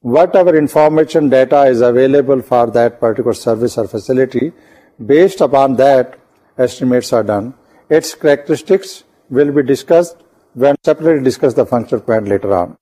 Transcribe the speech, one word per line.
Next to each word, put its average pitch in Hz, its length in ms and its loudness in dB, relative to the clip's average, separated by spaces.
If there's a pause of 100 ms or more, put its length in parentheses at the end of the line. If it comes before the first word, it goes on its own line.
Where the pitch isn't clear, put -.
Whatever 175 560 2
information 151 720 2
data 131 360 2
is 127 180 2
available 131 580 2
for 120 280 0
that 117 320 -2
particular 113 340 -2
service 117 420 -4
or 110 100 -4
facility, 127 680 -4 (520)
based 170 380 2
upon 135 340 0
that, 131 420 2 (380)
estimates 123 560 -2
are 113 100 0
done. 104 300 -4 (380)
Its 160 240 0
characteristics 156 920 -2 (240)
will 143 240 0
be 143 100 0
discussed 165 540 0 (380)
when 139 280 0
separately 156 400 0
discuss 127 320 0
the 123 120 0
functional 117 360 -4
point 110 260 -2
later 98 260 -2
on. 90 280 -4